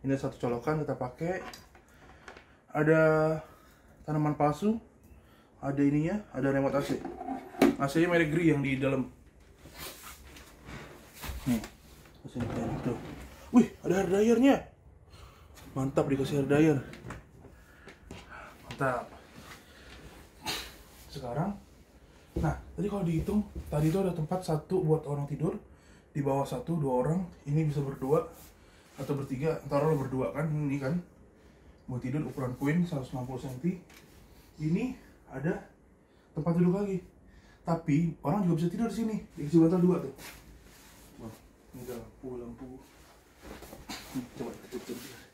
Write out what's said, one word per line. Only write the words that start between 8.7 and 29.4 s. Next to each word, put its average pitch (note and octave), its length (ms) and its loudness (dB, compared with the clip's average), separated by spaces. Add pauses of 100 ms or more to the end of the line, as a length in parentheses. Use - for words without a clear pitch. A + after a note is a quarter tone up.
dalam. C3+ 280 2 (2500)
Nih, A#2 160 2 (600)
A - 80 -18
C-nya A2+ 360 -4 (200)
tuh. A#2 120 -2 (560)
Wih, - 160 8 (120)
ada F#3 200 2
hair F#3 100 2
dryernya. A3+ 440 6 (1160)
Mantap, C#3 360 0
dikasih C3+ 320 0
hair C3+ 80 0
dryer. D3 280 6 (1900)
Mantap. - 440 -4 (2000)
Sekarang, D3 500 -4 (800)
nah, D3+ 220 0 (180)
tadi E3+ 140 -2
kalau G3+ 100 -2
dihitung, E3+ 400 2 (300)
tadi D#3 180 4
itu F3 80 2
ada F3+ 160 2
tempat E3+ 320 -4
satu D#3+ 400 0
buat D#3 240 2
orang C#3+ 160 -4
tidur, E3 320 -2 (560)
di C#3+ 80 -4
bawah C3+ 240 0
satu, D3+ 320 -4
dua C3 300 2
orang, F3 180 0 (240)
ini D#3 160 4
bisa C#3+ 160 0
berdua C#3 480 0 (680)
atau D3 200 -4
bertiga, C3+ 400 -2 (120)